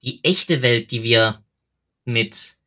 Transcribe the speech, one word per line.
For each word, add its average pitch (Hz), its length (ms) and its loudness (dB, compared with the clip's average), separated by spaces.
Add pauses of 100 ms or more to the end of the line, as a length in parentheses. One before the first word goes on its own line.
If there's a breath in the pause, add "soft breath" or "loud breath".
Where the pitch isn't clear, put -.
die - 220 -10
echte 165 380 0
Welt, 120 300 0
die 117 120 -6
wir 113 380 2 (640)
mit 113 500 -2 (120)